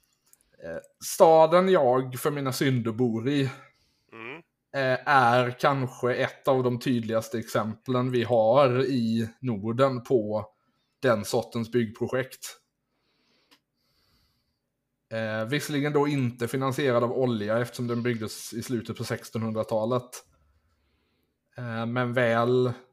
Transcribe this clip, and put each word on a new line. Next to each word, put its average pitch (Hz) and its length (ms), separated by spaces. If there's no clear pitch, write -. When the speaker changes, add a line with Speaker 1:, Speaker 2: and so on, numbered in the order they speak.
Speaker 1:
eh, 82 160
staden 165 640
jag 131 500
för 151 120
mina 139 220
synder 127 380
bor 113 380
i, 139 200
Speaker 2:
Mm. 113 220
Speaker 1:
eh, 131 320
är 127 520
kanske 131 560
ett - 320
av 131 160
de 123 160
tydligaste 113 600
exemplen 123 720
vi 123 120
har 123 640
i 117 440
Norden 120 640
på 107 460
den 110 260
sortens 113 460
byggprojekt. 120 840
Eh, 110 320
visserligen 143 480
då 147 140
inte 123 400
finansierad 131 560
av 117 100
olja 113 460
eftersom 120 280
den 117 160
byggdes 113 500
i 113 100
slutet 110 340
på 120 60
sextonhundratalet. 110 1040
Eh, 117 280
men 120 280
väl 123 600